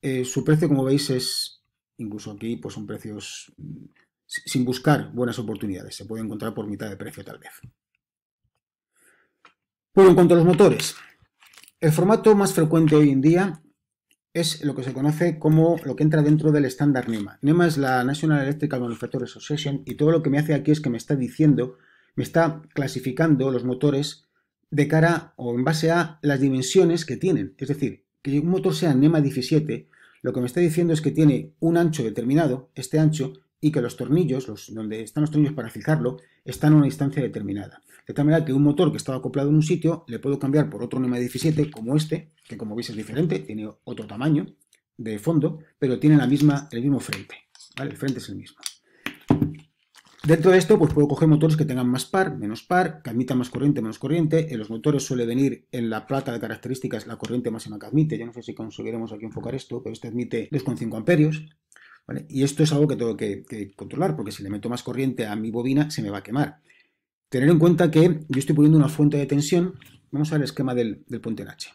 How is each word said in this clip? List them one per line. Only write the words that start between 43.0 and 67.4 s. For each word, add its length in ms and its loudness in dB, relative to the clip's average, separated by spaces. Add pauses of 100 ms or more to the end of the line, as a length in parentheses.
tiene 280 -12 (160)
otro 220 -12
tamaño 400 -2 (520)
de 200 -8
fondo, 420 -2 (200)
pero 200 -2
tiene 160 6
la 120 6
misma, 440 2
el 100 -6
mismo 180 0
frente, 360 -12 (400)
¿vale? 160 -8
El 60 -16
frente 220 -6
es 100 -16
el 60 -12
mismo. 240 -18 (1600)
Dentro 280 4
de 80 8
esto, 180 4
pues 160 4
puedo 140 4
coger 200 2
motores 300 4
que 80 2
tengan 240 -2
más 160 -2
par, 320 -2
menos 240 -8
par, 400 0
que 80 -12
admitan 300 -2
más 100 -4
corriente, 320 0
menos 160 -8
corriente. 560 0
En 60 -6
los 100 -10
motores 340 -2
suele 220 -2
venir 460 -2
en 180 -4
la 160 -6
placa 260 -4
de 80 -6
características 680 -8
la 100 -14
corriente 320 -6
máxima 300 -12
que 80 -18
admite. 320 0
Yo 80 -10
no 60 -16
sé 100 -16
si 100 -12
conseguiremos 600 -10
aquí 120 -14
enfocar 300 -10
esto, 260 -10
pero 120 -12
este 140 -16
admite 440 -6
dos 100 -2
coma 160 -6
cinco 200 -8
amperios, 460 2 (640)
¿vale? 220 -12
Y 140 -2
esto 180 0
es 100 4
algo 160 4
que 80 -2
tengo 220 -4
que, 260 -6
que 300 -14
controlar, 420 -6
porque 160 -10
si 120 -14
le 80 -10
meto 180 -8
más 140 -8
corriente 420 -4
a 100 -6
mi 140 -6
bobina, 400 -2
se 140 -6
me 80 -6
va 80 -8
a 40 -18
quemar. 380 -4 (680)
Tener 200 2